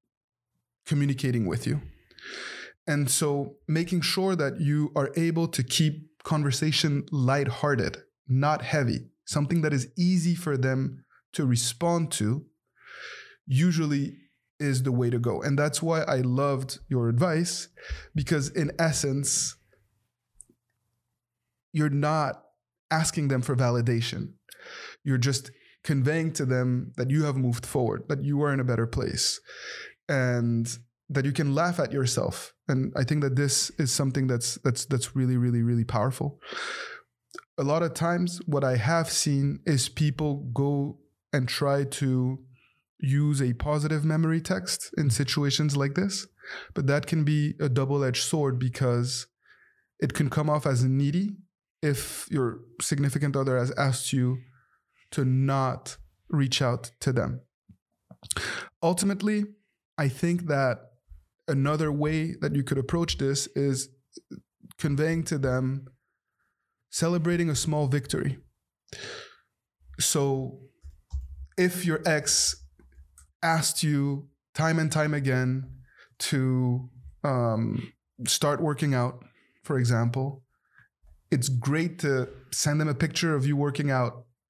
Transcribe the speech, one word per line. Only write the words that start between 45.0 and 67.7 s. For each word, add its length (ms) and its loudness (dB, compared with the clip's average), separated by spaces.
situations 640 0
like 180 0
this, 320 -2
but 120 -2
that 200 2
can 180 2
be 360 2
a 80 0
double-edged 540 0
sword 360 0
because 680 0
it 140 -2
can 160 2
come 200 0
off 160 0
as 180 4
needy 520 2
if 480 -2
your 300 0
significant 560 0
other 200 2
has 160 0
asked 400 0
you 260 2
to 120 0
not 720 0
reach 320 0
out 300 0
to 120 0
them. 280 -2
Ultimately, 640 2
I 120 2
think 380 0
that 320 2
another 460 2
way 480 0
that 140 0
you 80 2
could 160 -2
approach 400 0
this 360 0
is 340 0
conveying 480 0
to 140 -2
them, 480 0
celebrating 580 2
a 60 0
small 320 0